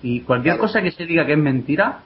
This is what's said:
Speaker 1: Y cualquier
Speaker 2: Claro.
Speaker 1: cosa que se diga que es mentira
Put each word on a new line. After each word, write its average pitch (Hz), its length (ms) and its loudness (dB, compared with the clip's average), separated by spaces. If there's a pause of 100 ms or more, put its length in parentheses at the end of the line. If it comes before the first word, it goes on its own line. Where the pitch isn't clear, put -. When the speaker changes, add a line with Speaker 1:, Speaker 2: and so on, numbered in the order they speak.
Speaker 1:
Y 120 200 -4
cualquier 131 340 2
Speaker 2:
Claro. 220 120 0
Speaker 1:
cosa 214 140 0
que 180 80 -2
se 170 160 -8
diga 165 220 0
que 147 60 2
es 151 40 4
mentira 147 680 0